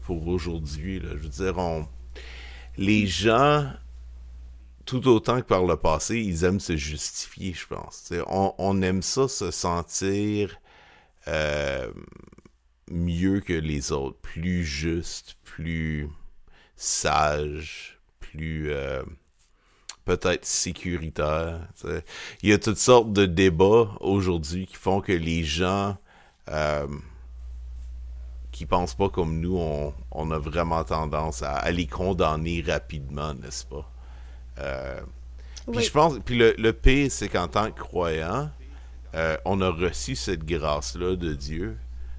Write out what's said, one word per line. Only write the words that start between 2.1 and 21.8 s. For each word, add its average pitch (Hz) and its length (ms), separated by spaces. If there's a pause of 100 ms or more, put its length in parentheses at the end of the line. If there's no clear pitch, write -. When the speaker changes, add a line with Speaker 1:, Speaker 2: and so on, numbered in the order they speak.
Speaker 1:
les 104 280
gens, 120 600 (1200)
tout 127 200
autant 120 360
que - 40
par 92 180
le 85 120
passé, 80 420
ils 90 260
aiment 98 160
se 85 180
justifier, - 760
je - 140
pense. - 380
T'sais, 87 220
on, 95 300
on 98 240
aime 92 220
ça, 131 260
se 90 220
sentir, 98 1080 (720)
euh, 73 640 (1000)
mieux 87 500
que 90 120
les 78 400
autres, 69 300
plus 87 420
juste, 80 800
plus 78 640 (680)
sage, 76 1200 (220)
plus, 78 520
euh, 67 300 (1040)
peut-être 90 400
sécuritaire. 82 1200 (100)
T'sais. 82 280 (380)